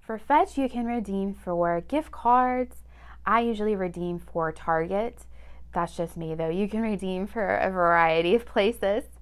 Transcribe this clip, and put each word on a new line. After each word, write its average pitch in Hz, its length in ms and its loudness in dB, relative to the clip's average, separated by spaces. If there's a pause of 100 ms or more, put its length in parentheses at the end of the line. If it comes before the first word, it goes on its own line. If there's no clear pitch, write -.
For 220 100 -6
Fetch, 311 380 4
you 269 140 0
can 233 160 -4
redeem 196 480 -2
for 170 480 0
gift 302 300 -2
cards. 254 640 2 (500)
I 220 140 4
usually 214 360 0
redeem 175 420 -4
for 165 320 -2
Target. 170 760 -2 (480)
That's 175 240 -2
just 170 180 -4
me, 160 180 -6
though. 160 140 -2
You 185 180 0
can 214 140 -4
redeem 190 460 -2
for 202 300 0
a 185 140 2
variety 170 640 4
of 233 120 0
places. 214 580 0 (180)